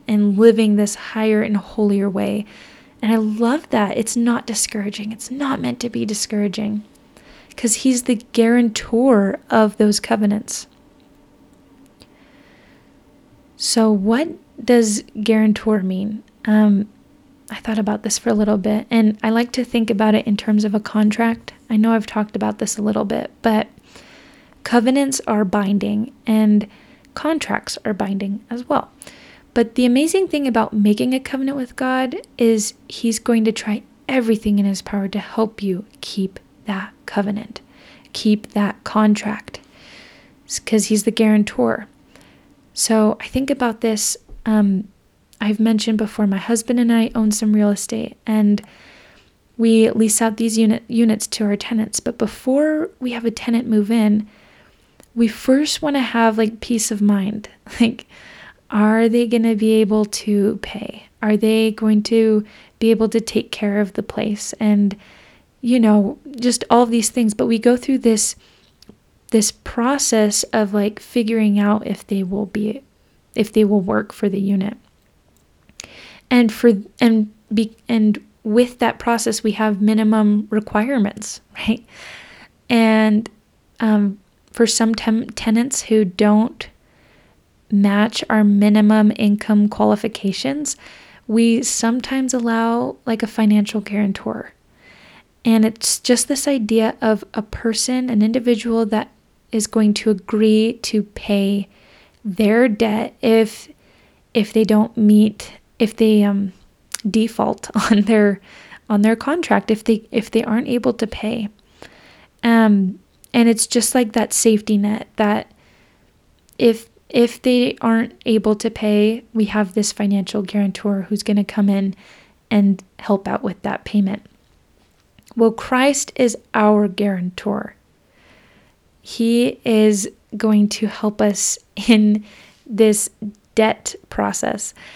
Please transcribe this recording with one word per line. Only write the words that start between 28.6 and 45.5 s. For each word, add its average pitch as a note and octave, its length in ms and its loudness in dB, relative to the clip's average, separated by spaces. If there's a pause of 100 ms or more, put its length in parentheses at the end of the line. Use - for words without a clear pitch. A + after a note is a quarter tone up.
well. - 220 -2 (640)
But A#3 220 0
the B3 100 2
amazing D#4+ 420 2
thing D4 200 -4
about A3+ 260 -2
making G#3+ 400 2
a C4 60 -2
covenant C4+ 360 -6
with B3+ 200 -10
God C4 420 -4 (200)
is A3+ 360 2 (160)
he's A3+ 300 -4
going A3+ 260 0
to A3+ 60 2
try G#3+ 320 -6 (260)
everything A3 500 0
in G3+ 60 2
his G3 160 -2
power G3 260 -6
to G3 120 -6
help A3 440 -6
you F#3+ 220 -4 (160)
keep - 380 -8 (260)
that G3 260 -8 (140)
covenant, G3+ 560 -6 (500)
keep G#3+ 420 -2
that G3+ 300 -2
contract, G#3+ 760 -2 (840)
s-, - 120 -10
'cause G#3+ 260 0
he's G#3+ 180 0
the A3+ 80 0
guarantor. G#3+ 760 0 (840)
So G#3+ 480 0
I - 60 -14
think C4+ 220 -4
about B3 320 -2
this, A3 360 -2 (280)
um, G#3 440 0 (500)
I've G#3+ 200 -2